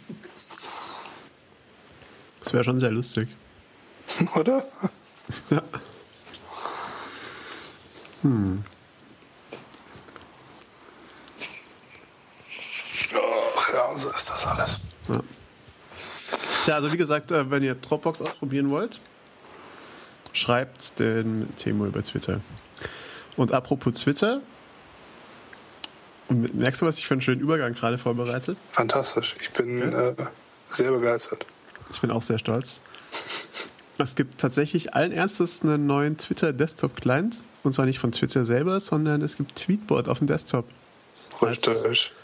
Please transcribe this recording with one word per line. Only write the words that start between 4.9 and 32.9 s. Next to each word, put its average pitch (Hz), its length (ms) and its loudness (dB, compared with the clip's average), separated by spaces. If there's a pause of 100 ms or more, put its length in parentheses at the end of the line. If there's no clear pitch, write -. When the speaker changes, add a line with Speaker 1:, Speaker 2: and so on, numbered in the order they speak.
Speaker 1:
Ja. 147 140 4 (2500)
Hm. 104 420 2 (4000)
Speaker 2:
Ach - 160 2
ja, 127 240 0
so 135 140 -4
ist - 180 0
das - 180 -2
alles. - 340 -2 (280)
Speaker 1:
Ja. 113 120 0 (1500)
Ja, 156 80 6
also 151 180 2
wie 170 60 2
gesagt, 151 320 2
äh, 143 200 4
wenn 139 120 4
ihr 135 120 2
Dropbox 151 460 -2
ausprobieren 139 480 0
wollt, 180 320 -2 (1300)
schreibt - 680 -2
den 113 580 0
Timo 104 300 0
über 101 160 -2
Twitter. - 380 -4 (960)
Und 127 160 4
apropos 131 420 0
Twitter, 214 480 2 (1900)
m-, 120 240 4
merkst 123 300 2
du, 175 40 4
was 156 120 0
ich - 80 -6
für 151 80 0
einen 131 80 0
schönen 127 180 2
Übergang 143 320 0
gerade 117 240 0
vorbereite? 123 580 -2 (180)
Speaker 2:
Fantastisch. 127 680 4
Ich - 120 -6
bin, 123 260 2
Speaker 1:
Ja? 123 320 4
Speaker 2:
äh, 123 40 -4 (520)
sehr 127 240 4
begeistert. 120 560 2 (440)
Speaker 1:
Ich - 100 -8
bin 120 100 2
auch 113 120 0
sehr 110 160 2
stolz. 117 440 -2 (1120)